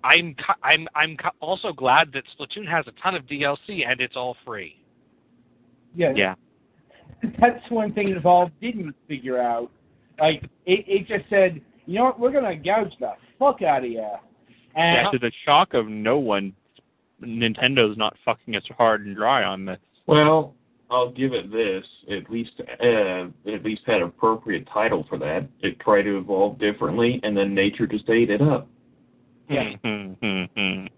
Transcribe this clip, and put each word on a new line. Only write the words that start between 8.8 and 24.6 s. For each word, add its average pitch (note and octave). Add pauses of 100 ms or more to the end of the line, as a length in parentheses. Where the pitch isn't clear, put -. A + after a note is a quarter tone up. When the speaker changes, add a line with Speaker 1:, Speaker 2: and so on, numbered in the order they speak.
Speaker 2:
figure B2+
out. A#2+ (500)
Like, D#3 (220)
it, G3
it G3
just G3+
said, F#3 (260)
"You F3
know A#3+
what? B3+
We're B3
gonna A#3
gouge F#3
the A2+ (260)
fuck C4
out C#3
of A#2+
ya." G#2+ (600)
And E3+ (100)
Speaker 3:
Yeah, G3+
to B2+
the A#2+ (120)
shock D3+
of A2+
no G#2+
one, G2+ (720)
Nintendo's A#2
not A2
fucking A2+
us F#2+ (140)
hard A2
and G2+
dry A#2
on F#2+
this. F#2 (280)
Speaker 4:
Well, D3+ (360)
I'll B2
give B2+
it G2
this. G#2 (260)
At F#2+
least, A#2
uh, A#2+ (680)
at F#2+
least G#2+
had A2+
an F2+
appropriate A2